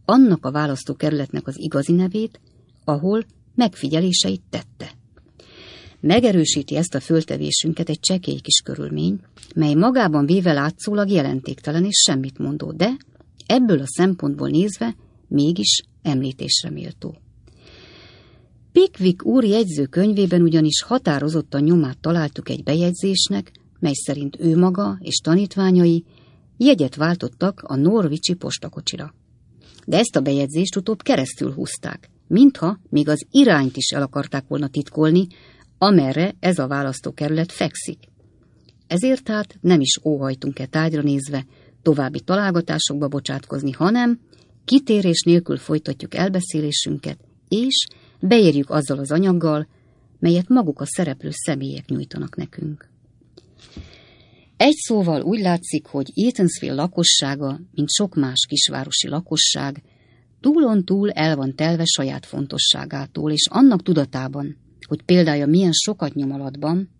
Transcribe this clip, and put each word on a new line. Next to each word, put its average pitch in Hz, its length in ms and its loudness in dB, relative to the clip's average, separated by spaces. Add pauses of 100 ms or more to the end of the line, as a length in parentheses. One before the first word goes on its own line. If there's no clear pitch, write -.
annak 226 400 6
a 131 60 -4
választókerületnek 147 960 -4
az 135 120 -10
igazi 143 340 -2
nevét, 190 480 -2 (440)
ahol 180 380 -2 (320)
megfigyeléseit 185 960 0
tette. - 440 -12 (1080)
Megerősíti 165 760 2
ezt 165 180 -2
a 135 60 -4
föltevésünket 156 880 -2
egy 156 120 -4
csekély 180 400 -2
kis - 240 0
körülmény, 151 560 -4 (340)
mely 151 200 2
magában 175 520 2
véve 180 260 2
látszólag 190 580 -2
jelentéktelen 143 720 -2
és 202 220 2
semmit 135 320 -4
mondó, 151 340 -6
de 185 240 0 (500)
ebből 220 340 2
a 139 60 -6
szempontból 147 600 -2
nézve 202 480 -2 (320)
mégis 165 540 0 (200)
említésre 131 680 -4
méltó. - 460 -12 (1600)
Pickwick 190 520 2
úr 240 200 2
jegyzőkönyvében 190 1000 2
ugyanis 160 400 2
határozottan 151 800 -2
nyomát 151 360 2
találtuk 160 500 -2
egy 131 140 -6
bejegyzésnek, 180 920 -2 (260)
mely 147 160 0
szerint 139 460 -6
ő 165 160 2
maga 185 440 2
és - 160 -6
tanítványai 180 880 2 (520)
jegyet 220 380 4
váltottak 170 680 -2
a - 140 -8
norwichi 165 580 0
postakocsira. - 800 -10 (720)
De 156 120 0
ezt 233 180 0
a 147 40 2
bejegyzést 143 560 -2
utóbb 202 260 -4
keresztül 135 500 -2
húzták, - 580 -12 (160)
mintha 214 520 4 (100)
még 147 200 0
az 151 220 -2
irányt 165 460 4
is 131 140 -4
el 139 120 -4
akarták 139 460 -6
volna 143 200 -4
titkolni, 156 580 2 (520)
amerre 156 640 4
ez 180 180 0
a 131 80 -2
választókerület 143 880 -4
fekszik. - 460 -6 (880)
Ezért 247 420 0
hát 214 320 -6
nem 170 200 6
is 131 240 0
óhajtunk 139 540 -4
e 131 80 -8
tárgyra 160 360 0
nézve 139 440 -2 (360)
további 143 380 0
találgatásokba 165 880 -2
bocsátkozni, 139 640 -6
hanem 233 500 0 (440)
kitérés 202 580 2
nélkül 170 340 4
folytatjuk 147 580 -6
elbeszélésünket, 151 1040 -4 (300)
és 247 380 0 (340)
beérjük 180 500 4
azzal 143 280 -2
az 139 120 -6
anyaggal, 165 580 0 (500)
melyet 175 300 2
maguk 220 320 2
a 139 60 -6
szereplő 151 460 -4
személyek 139 560 -8
nyújtanak - 480 -8
nekünk. - 540 -10 (1700)
Egy 277 180 4
szóval 175 480 0
úgy 214 180 -2
látszik, 175 460 -2
hogy 139 280 -6
Eatanswill 180 600 0
lakossága, 143 880 -2 (120)
mint 147 180 -2
sok 202 240 -2
más 131 340 -2
kisvárosi 139 600 -2
lakosság, 143 760 -4 (580)
túlon 254 440 2
túl 196 260 0
el 156 260 0
van 135 180 -4
telve 165 300 -2
saját 135 420 -4
fontosságától, 143 1040 -4
és 151 200 0
annak 233 320 6
tudatában, 143 720 -4 (300)
hogy - 160 -6
példája 160 440 4
milyen 175 260 4
sokat 160 420 -4
nyom 139 180 -4
alatban, 143 680 -6